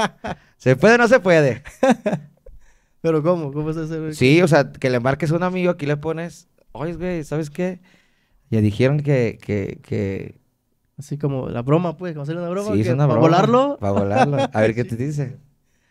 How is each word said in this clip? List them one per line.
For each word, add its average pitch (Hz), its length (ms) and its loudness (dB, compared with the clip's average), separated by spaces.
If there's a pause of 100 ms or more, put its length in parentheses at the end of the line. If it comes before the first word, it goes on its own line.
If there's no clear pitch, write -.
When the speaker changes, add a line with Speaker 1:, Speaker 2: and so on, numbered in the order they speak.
(560)
Speaker 1:
¿Se 131 200 2
puede 208 180 6
o 240 40 4
no 240 100 4
se 247 120 6
puede? 160 420 2 (180)
Speaker 2:
<laughs> - 1200 -4
¿Pero 160 220 0
cómo? 160 300 0
¿Cómo 151 200 -6
se 165 100 -6
hace, 160 180 -8
güey? 156 140 -8
Speaker 1:
Sí, 147 260 6
o 180 80 4
sea, 143 240 4
que - 160 -2
le 127 120 2
marques 139 300 -2
a 165 60 0
un 170 60 -2
amigo, 180 280 -2
aquí 170 140 -4
le 147 140 -2
pones, 160 500 -10 (240)
"Oye, 165 220 -10
güey, 170 300 -8
¿sabes 151 260 -6
qué? 180 300 -6 (720)
Ya 110 100 2
dijeron 123 400 2
que, 135 420 -2
que, - 400 -6
que" 98 580 -8 (560)
Speaker 2:
Así 143 220 -12
como 139 300 -4
la 120 140 -8
broma, 156 340 0
pues, 180 180 -10
como 147 80 -12
hacerle 160 180 -8
una 175 100 -6
broma, 202 220 -6
Speaker 1:
Sí, 202 80 0
es - 60 0
Speaker 2:
que - 80 0
Speaker 1:
una 147 120 2
Speaker 2:
pa' 127 80 4
Speaker 1:
broma. 151 140 4
Speaker 2:
volarlo. 240 500 2
Speaker 1:
Pa' 101 120 -4
volarlo. 104 480 2 (140)
A 110 80 0
ver 110 140 2
qué 120 80 -2
Speaker 2:
<laughs> - 20 -2
Sí. - 40 -14
Speaker 1:
te 120 80 -8
dice. 143 400 -6 (540)